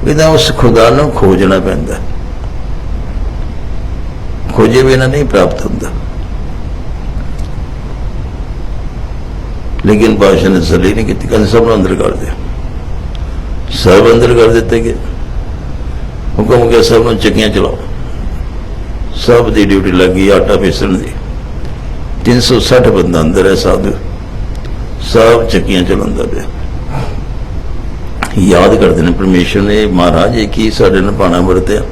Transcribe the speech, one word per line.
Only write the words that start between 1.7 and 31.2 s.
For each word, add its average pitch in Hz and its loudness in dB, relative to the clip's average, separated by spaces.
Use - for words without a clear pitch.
खोजे 113 4
बिना 131 4
नहीं 139 0
प्राप्त 95 0
हुंदा। - -4
लेकिन 107 4
पातशाह 98 4
ने 95 4
तसल्ली 87 2
नहीं 110 0
की, 98 -2
कहंदे 104 0
सब 113 2
नूं 117 2
अंदर 95 2
कर - -2
दे, - -6
सब 101 6
अंदर 120 4
कर 113 6
दिते 113 2
गए। 113 -2
हुक्म 117 4
किया 117 6
सब 113 4
नूं 117 2
चक्कियां 104 2
चलाओ। - 0
ਸਭ 120 4
ਦੀ 107 4
ਡਿਊਟੀ 98 2
ਲੱਗ 92 4
ਗਈ 92 2
ਆਟਾ 98 4
ਪੀਸਣ 95 0
ਦੀ। - -4
ਤਿੰਨ 120 4
ਸੌ 120 2
ਸੱਠ 104 4
ਬੰਦਾ 87 2
ਅੰਦਰ 92 2
ਹੈ 95 4
ਸਾਧੂ, 95 0
ਸਭ 113 4
ਚੱਕੀਆਂ 95 0
ਚਲਾਉਂਦਾ - -2
ਪਿਆ। - -4
ਯਾਦ 95 6
ਕਰਦੇ 85 2
ਨੇ 85 2
ਪਰਮੇਸ਼ਰ 92 2
ਨੇ, 104 2
"ਮਹਾਰਾਜ, 90 2
ਇਹ 107 0
ਕੀ 110 0
ਸਾਡੇ 95 2
ਨਾਲ 98 0
ਭਾਣਾ 95 0